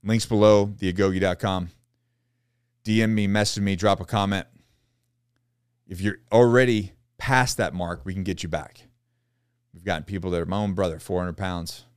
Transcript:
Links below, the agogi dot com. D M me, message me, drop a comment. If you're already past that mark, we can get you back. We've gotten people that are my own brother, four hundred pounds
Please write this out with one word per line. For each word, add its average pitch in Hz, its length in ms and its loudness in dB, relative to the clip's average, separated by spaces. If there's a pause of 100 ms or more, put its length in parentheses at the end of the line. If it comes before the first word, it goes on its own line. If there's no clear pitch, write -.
Links 107 240 0
below, 104 500 6
the 95 160 -2
agogi 95 280 0
dot 92 180 0
com. 92 320 -4 (1120)
D 110 180 2
M 110 120 2
me, 104 120 0
message 101 360 0
me, 98 140 0
drop 98 240 2
a 90 40 -10
comment. 98 420 -2 (1400)
If 90 140 -12
you're 101 180 -2 (120)
already 120 640 4 (260)
past 127 380 2
that 95 180 -2
mark, 87 300 -6
we 95 80 -8
can 92 120 -6
get 92 180 -4
you 87 60 -8
back. - 400 -10 (840)
We've 82 120 -20
gotten 82 200 -4
people 92 260 -6
that 85 100 0
are 82 60 -4
my 92 120 -4
own 101 160 -2
brother, 90 240 -2
four 90 220 -6
hundred 90 180 -6
pounds 90 480 -8 (100)